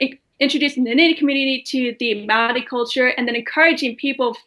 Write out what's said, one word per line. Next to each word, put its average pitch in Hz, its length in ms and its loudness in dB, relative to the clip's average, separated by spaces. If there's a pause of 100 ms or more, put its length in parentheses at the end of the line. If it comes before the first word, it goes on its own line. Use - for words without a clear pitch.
in-, 262 180 -4 (220)
introducing 277 420 0
the 233 100 -2
knitting 320 240 4
community 269 500 0
to 247 320 -2
the 208 260 -2
Maori 233 380 0
culture, 247 440 -2
and 247 200 -2
then 240 80 -2
encouraging 277 600 2
people, 262 400 -2 (120)